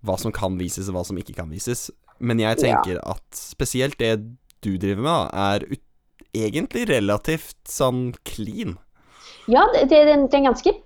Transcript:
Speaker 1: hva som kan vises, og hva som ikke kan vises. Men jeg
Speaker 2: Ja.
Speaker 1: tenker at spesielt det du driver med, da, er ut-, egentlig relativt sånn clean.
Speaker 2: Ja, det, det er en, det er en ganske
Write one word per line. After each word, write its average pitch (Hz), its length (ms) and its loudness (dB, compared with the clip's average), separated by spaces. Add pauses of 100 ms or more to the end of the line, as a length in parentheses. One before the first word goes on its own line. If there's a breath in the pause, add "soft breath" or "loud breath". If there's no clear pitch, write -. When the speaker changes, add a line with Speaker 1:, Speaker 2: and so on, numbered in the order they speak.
Speaker 1:
hva 95 160 -2
som 110 140 -4
kan 95 260 -4
vises, 95 300 -6
og 92 60 -6
hva 87 100 -4
som 98 120 -8
ikke - 200 -12
kan 82 120 -8
vises. 101 380 -6 (300)
Men 120 220 -2
jeg 110 200 0
Speaker 2:
Ja. 127 160 2
Speaker 1:
tenker 90 320 -2
at - 240 -8
spesielt - 680 -4
det 113 180 2 (400)
du 98 200 -4
driver 98 240 -2
med, 143 300 -2
da, 98 240 0
er 104 60 0
ut-, - 260 -10 (480)
egentlig 160 540 -2
relativt 113 720 0
sånn 127 480 -2 (140)
clean. 110 500 -8 (720 soft breath)
Speaker 2:
Ja, 247 160 6 (100)
det, - 160 4
det 311 80 8
er 302 160 10
en, 285 140 4
det 262 80 2
er 277 80 4
en 254 100 4
ganske 349 200 2 (120)